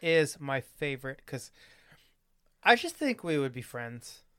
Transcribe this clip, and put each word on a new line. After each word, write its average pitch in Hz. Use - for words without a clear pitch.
is 165
my 139
favorite 135
'cause -
I 233
just 339
think 262
we 160
would 135
be 127
friends. 120